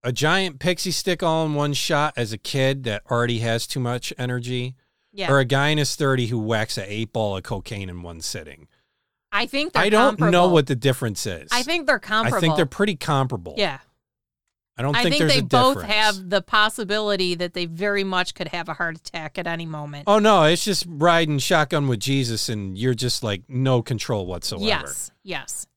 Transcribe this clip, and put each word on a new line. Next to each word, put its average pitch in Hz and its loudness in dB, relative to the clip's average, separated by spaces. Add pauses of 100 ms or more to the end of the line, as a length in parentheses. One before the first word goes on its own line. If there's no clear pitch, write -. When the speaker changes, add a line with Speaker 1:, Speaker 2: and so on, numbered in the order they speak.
Speaker 1:
A 123 -2
giant 160 0
pixie 180 -2
stick 175 -2
all 160 2
in 151 -2
one 147 0
shot 147 0
as 117 -2
a 110 -8
kid 135 -2
that 104 -4
already 117 0
has 113 -2
too - -6
much 120 -4
energy? 123 -6 (360)
Speaker 2:
Yeah. 185 -4
Speaker 1:
Or 139 6
a 131 4
guy 139 2
in 151 2
his 139 0
thirty 131 2
who 117 -2
whacks 110 -2
an 98 -6
eight 107 -6
ball 104 -2
of 92 -8
cocaine 98 -8
in 87 -12
one 82 -14
sitting? 76 -12 (640)
Speaker 2:
I 214 0
think 294 -4
they're 160 2
Speaker 1:
I 208 2
don't 214 4
know 156 2
Speaker 2:
comparable. 175 6
Speaker 1:
what 151 6
the 135 0
difference 120 -2
is. 82 -8
Speaker 2:
I 247 2
think 320 -2
they're 262 2
comparable. 220 0
Speaker 1:
I - 2
think 160 4
they're 160 2
pretty 196 -2
comparable. 127 -2
Speaker 2:
Yeah. 160 -2 (1000)
Speaker 1:
I 117 -6
don't 143 0
Speaker 2:
I 240 4
Speaker 1:
think 175 2
Speaker 2:
think - 2
Speaker 1:
there's 269 4
Speaker 2:
they 254 4
Speaker 1:
a 220 0
Speaker 2:
both 254 4
Speaker 1:
difference. 214 -2
Speaker 2:
have 208 2
the 190 2
possibility 208 0
that 175 -4
they 175 -4
very 196 -2
much 185 -2
could 180 -8
have 170 -8
a 156 -8
heart 165 -4
attack 156 -12
at 170 -8
any 165 -6
moment. 147 -12
Speaker 1:
Oh, 214 6
no, 208 8
it's 165 4
just 190 -2
riding 165 4
shotgun 151 2
with 117 0
Jesus, 127 -2
and 98 -6
you're 127 2
just 123 -2
like, 101 -2
no 131 2
control 107 -4
whatsoever. 117 -6
Speaker 2:
Yes, 147 -4 (100)
yes. 160 -10